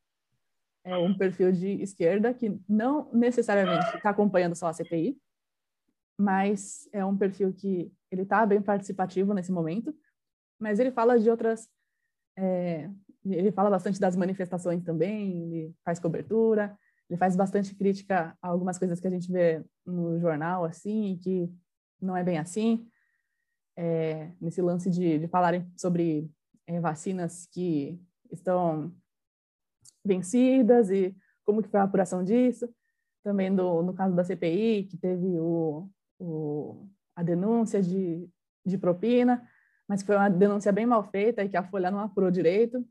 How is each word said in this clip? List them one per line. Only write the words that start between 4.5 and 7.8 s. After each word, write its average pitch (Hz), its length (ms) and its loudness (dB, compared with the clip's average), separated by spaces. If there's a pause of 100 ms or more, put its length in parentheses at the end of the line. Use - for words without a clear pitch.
só 170 120 -6
a 160 60 -2
C 170 100 -8
P 165 140 -4
I, 214 200 -2 (1000)
mas 196 720 -2
é 196 140 -4
um 196 120 0
perfil 196 360 0
que 190 400 -4 (180)